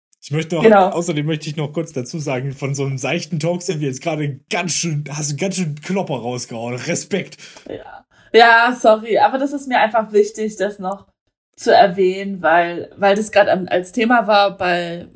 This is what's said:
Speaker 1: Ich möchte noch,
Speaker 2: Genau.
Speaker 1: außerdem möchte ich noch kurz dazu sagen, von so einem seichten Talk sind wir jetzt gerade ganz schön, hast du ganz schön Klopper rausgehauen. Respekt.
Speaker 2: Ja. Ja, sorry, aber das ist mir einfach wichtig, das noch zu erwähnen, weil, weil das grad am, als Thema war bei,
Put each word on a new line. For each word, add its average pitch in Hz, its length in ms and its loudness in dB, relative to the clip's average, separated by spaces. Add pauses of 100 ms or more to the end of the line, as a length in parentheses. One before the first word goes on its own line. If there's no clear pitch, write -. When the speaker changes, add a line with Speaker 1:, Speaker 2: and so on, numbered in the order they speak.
(220)
Speaker 1:
Ich - 100 -20
möchte 160 240 -4
noch, - 80 0
Speaker 2:
Genau. 202 260 6
Speaker 1:
außerdem 165 360 -2
möchte 156 240 -4
ich 143 80 -8
noch 151 160 -6
kurz 165 200 -6
dazu 135 260 -8
sagen, 139 320 -4
von 139 240 -6
so 139 100 -4
einem 135 140 -6
seichten 156 400 -4
Talk 175 240 -2
sind 160 180 -4
wir 147 60 -2
jetzt 131 140 -8
gerade 151 380 -4 (120)
ganz 175 220 -4
schön, 151 360 -4
hast 147 220 -6
du 147 40 -6
ganz 190 200 -4
schön 160 260 -4
Klopper 175 360 -4
rausgehauen. 120 580 -8
Respekt. - 600 -6 (300)
Speaker 2:
Ja. - 380 -16 (280)
Ja, 233 460 6
sorry, 220 380 2
aber 240 220 4
das 277 140 -2
ist 277 140 -8
mir 247 120 0
einfach 220 340 0
wichtig, 214 440 0
das 202 220 -4
noch - 280 -8 (480)
zu - 180 2
erwähnen, 190 720 2
weil, 170 540 2
weil 196 180 4
das 208 160 -2
grad - 160 6
am, 180 200 0
als 180 260 -2
Thema 233 340 2
war 202 300 2
bei, 175 580 -4